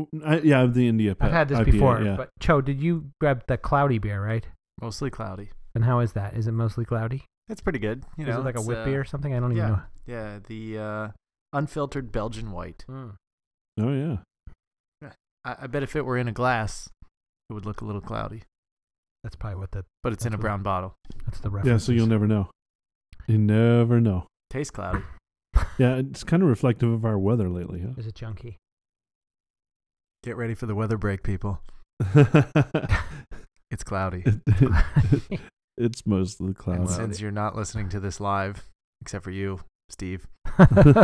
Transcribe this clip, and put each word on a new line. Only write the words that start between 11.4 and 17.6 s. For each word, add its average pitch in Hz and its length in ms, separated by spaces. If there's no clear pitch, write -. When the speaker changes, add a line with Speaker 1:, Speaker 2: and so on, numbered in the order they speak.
Speaker 3:
unfiltered 143 580
Belgian 113 400
white. 87 380
Speaker 2:
Mm. 127 240
Speaker 1:
Oh, 127 140
yeah. 139 240
Speaker 3:
Yeah. 139 100
I, 127 180
I 139 40
bet 143 140
if 131 140
it 147 100
were 127 120
in 123 100
a 113 60
glass, 120 560
it 113 40
would 98 120